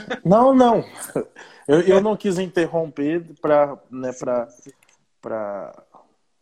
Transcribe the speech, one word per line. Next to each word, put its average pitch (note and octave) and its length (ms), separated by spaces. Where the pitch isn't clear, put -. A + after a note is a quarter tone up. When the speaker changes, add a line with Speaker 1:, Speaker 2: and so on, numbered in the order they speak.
Speaker 1:
não, A#3 300
não. A#3+ 300
Eu, D3+ 140
eu F#3+ 200
não G#3 140
Speaker 2:
<laughs> - 0
Speaker 1:
quis F#3 240
interromper E3 840
pra, D3 360
né, B2+ 220
Speaker 2:
Sim, B2 80
Speaker 1:
pra, B2 300
Speaker 2:
sim. - 220
Speaker 1:
pra... G2+ 600